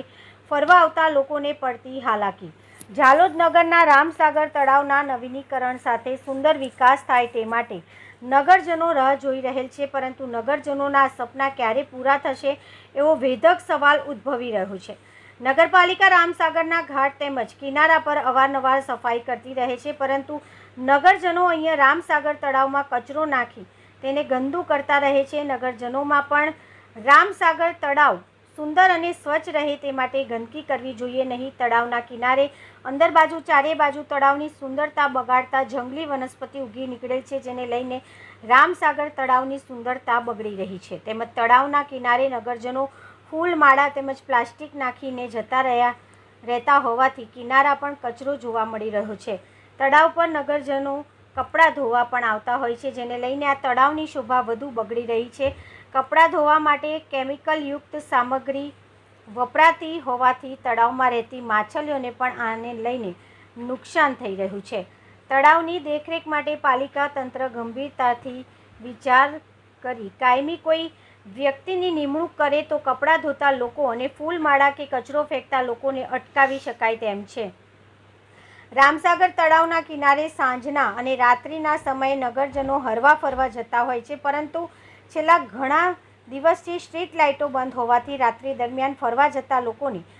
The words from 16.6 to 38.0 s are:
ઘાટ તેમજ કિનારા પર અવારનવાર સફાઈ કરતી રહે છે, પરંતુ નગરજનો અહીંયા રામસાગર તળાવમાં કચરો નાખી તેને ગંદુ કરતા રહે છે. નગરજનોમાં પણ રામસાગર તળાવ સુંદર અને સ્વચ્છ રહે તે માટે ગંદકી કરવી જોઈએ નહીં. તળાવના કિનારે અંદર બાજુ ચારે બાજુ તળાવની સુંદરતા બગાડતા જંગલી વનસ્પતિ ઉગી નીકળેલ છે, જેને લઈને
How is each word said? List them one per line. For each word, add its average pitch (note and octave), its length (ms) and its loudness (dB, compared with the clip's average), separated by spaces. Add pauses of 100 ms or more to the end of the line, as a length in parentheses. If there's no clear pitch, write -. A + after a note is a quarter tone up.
ઘાટ C#4 320 -2
તેમજ C4+ 380 -6
કિનારા D#4 500 4
પર D4 140 0 (100)
અવારનવાર C4 520 2
સફાઈ A#3+ 440 -4
કરતી B3 280 -8
રહે B3+ 240 -4
છે, D4 160 -8
પરંતુ C#4 440 -4 (400)
નગરજનો E4+ 680 4
અહીંયા D#4+ 280 0
રામસાગર D4 640 2
તળાવમાં C#4 540 0
કચરો C4+ 340 -4
નાખી B3+ 400 -4 (380)
તેને C#4 200 -2
ગંદુ C4+ 400 -2
કરતા C#4+ 360 0
રહે C#4 260 2
છે. D4 180 -6
નગરજનોમાં C4 840 -2
પણ D4+ 260 0 (400)
રામસાગર E4 760 4 (120)
તળાવ C#4 360 2 (400)
સુંદર D4+ 320 2
અને E4+ 240 0
સ્વચ્છ D#4+ 420 -4
રહે D4 280 -2
તે C#4 100 -6
માટે C4 320 -4
ગંદકી A#3 440 -10
કરવી C4 320 -6
જોઈએ B3 240 -4
નહીં. B3+ 340 -8
તળાવના A#3+ 440 0
કિનારે B3+ 420 0 (400)
અંદર C#4 260 2
બાજુ D#4+ 380 4
ચારે D4+ 260 4
બાજુ C#4+ 300 0
તળાવની C#4+ 500 0
સુંદરતા C#4 540 -2
બગાડતા B3+ 560 0
જંગલી C4 480 -8
વનસ્પતિ C4+ 500 -10
ઉગી B3 240 -10
નીકળેલ B3 340 -6
છે, C4+ 240 -10
જેને B3 220 -10
લઈને B3+ 340 -6 (420)